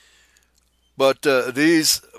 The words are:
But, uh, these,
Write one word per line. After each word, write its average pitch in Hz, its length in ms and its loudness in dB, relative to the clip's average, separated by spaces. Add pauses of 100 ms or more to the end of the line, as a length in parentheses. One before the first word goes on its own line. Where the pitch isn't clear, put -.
(960)
But, 135 280 -2
uh, 127 260 -2
these, 151 500 0 (180)